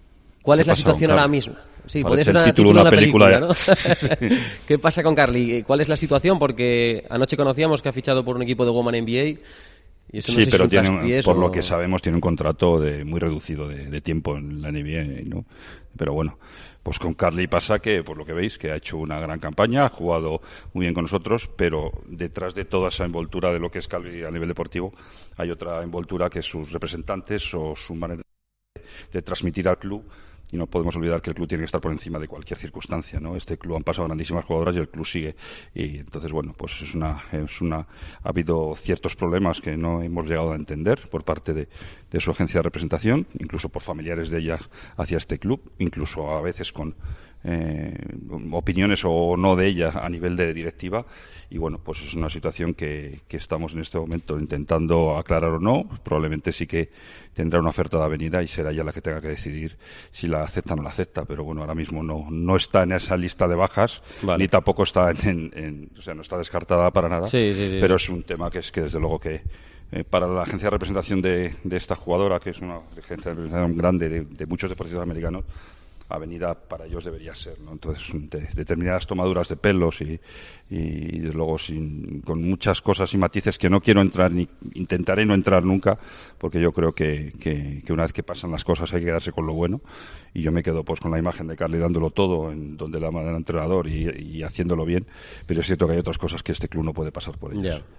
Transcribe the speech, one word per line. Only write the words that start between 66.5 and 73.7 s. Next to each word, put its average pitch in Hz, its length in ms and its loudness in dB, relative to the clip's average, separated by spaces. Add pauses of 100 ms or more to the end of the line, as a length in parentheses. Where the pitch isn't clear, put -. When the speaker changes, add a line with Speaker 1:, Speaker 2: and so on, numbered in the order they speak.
Speaker 2:
para 85 180 2
nada, 87 180 -2
Speaker 1:
Sí, 113 260 4
sí, 98 160 0
sí. 95 100 -2
Speaker 2:
pero 92 180 6
es - 120 -2
un 87 140 -4
tema 85 260 -6
que 90 100 -6
es - 120 -10
que 87 100 -4
desde 78 180 -4
luego 78 200 0
que, 80 240 -6 (480)
eh, 85 120 -6
para 90 240 2
la 90 140 0
agencia 95 240 -6
de 104 60 2
representación 95 500 -2
de, 90 320 0 (100)
de 90 140 -4
esta 90 180 -4
jugadora, 90 440 0
que 95 100 -8
es 85 100 -10
una 90 180 -10 (200)
agencia 85 340 -10
de 82 40 -8
representación 85 400 -2